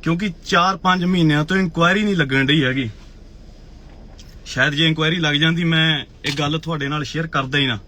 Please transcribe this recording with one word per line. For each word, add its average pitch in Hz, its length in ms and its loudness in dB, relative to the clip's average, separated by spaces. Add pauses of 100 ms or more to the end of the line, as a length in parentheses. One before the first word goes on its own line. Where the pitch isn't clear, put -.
ਕਿਉਂਕਿ 175 300 -2 (140)
ਚਾਰ 185 300 2
ਪੰਜ 185 280 0
ਮਹੀਨਿਆਂ 160 400 4
ਤੋਂ 190 120 0
ਇਨਕੁਆਇਰੀ 185 460 2
ਨਹੀਂ 208 140 0
ਲੱਗਣ 135 280 0
ਡਈ 143 200 2
ਹੈਗੀ। 131 260 -2 (1600)
ਸ਼ਾਇਦ 135 260 0
ਜੇ 151 140 2
ਇਨਕੁਆਇਰੀ 160 300 0
ਲੱਗ 151 180 0
ਜਾਂਦੀ, 165 300 0
ਮੈਂ 160 400 0 (200)
ਇਹ 151 140 -4
ਗੱਲ 151 200 -2
ਤੁਹਾਡੇ 156 300 -6
ਨਾਲ 147 160 -4
ਸ਼ੇਅਰ 160 220 -6
ਕਰਦਾ 139 320 -4
ਹੀ 139 80 0
ਨਾ। 117 220 -4